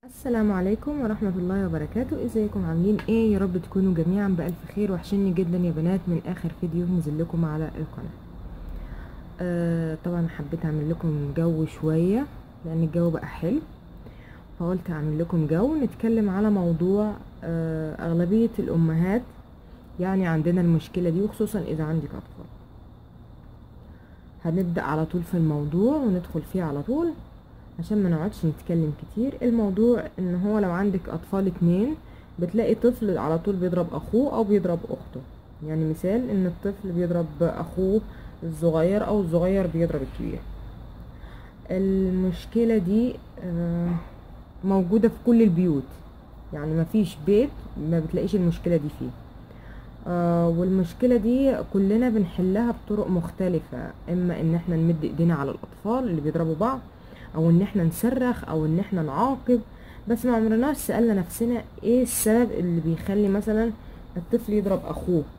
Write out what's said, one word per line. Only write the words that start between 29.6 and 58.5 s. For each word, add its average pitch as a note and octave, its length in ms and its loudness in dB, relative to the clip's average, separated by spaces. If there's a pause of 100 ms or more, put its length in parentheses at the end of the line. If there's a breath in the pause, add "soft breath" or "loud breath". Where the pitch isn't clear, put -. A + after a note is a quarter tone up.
ان F3+ 280 0
هو G#3+ 120 2
لو F#3+ 120 2
عندك F#3+ 380 0
اطفال G3 380 -2
اتنين F3+ 480 2 (440 loud breath)
بتلاقي G#3 360 2
طفل A3 440 2
على D3+ 200 0
طول G3 180 0
بيضرب F3 380 0
اخوه G#3 400 0
او - 100 2
بيضرب F3+ 400 2
اخته، - 360 -10 (460)
يعني D#3+ 240 0
مثال G3+ 400 -2
ان F#3+ 160 2
الطفل F#3+ 460 -4
بيضرب E3+ 340 0 (140)
اخوه F#3 600 0 (420 loud breath)
الصغير E3 640 2
او G#3 140 2
الصغير F3+ 460 2
بيضرب E3 360 0
الكبير. - 360 -6 (1300 loud breath)
المشكلة F#3+ 1080 2
دي، G#3+ 360 2 (300)
آه، E3+ 440 -2 (760 loud breath)
موجودة G3 440 4
في A3+ 60 0 (120)
كل A#3 160 8
البيوت، E3+ 400 4 (720)
يعني D#3 280 -2
مفيش E3+ 360 0 (100)
بيت G#3 240 6 (400)
ما E3 100 4
بتلاقيش E3 340 -2
المشكلة F3 420 2
دي D3+ 120 0 (100)
فيه. B2+ 120 -6 (960 loud breath)
آه، E3+ 420 2
والمشكلة F#3 680 2
دي B3 400 4 (160)
كلنا G3+ 360 4
بنحلها G#3 680 2 (120)
بطرق G#3 240 -2
مختلفة، E3+ 800 -2 (180)
اما F3 320 0
ان D#3+ 140 2
احنا E3+ 220 0
نمد E3 280 2
ايدينا E3+ 300 2
على C#3 160 -2
الاطفال A#3+ 600 -4
اللي D#3+ 100 0
بيضربوا D#3+ 400 0
بعض، B3+ 180 2 (560 loud breath)
او E3 160 4
ان E3+ 120 8
احنا G3 220 0
نصرخ، F3+ 640 0
او D#3 180 0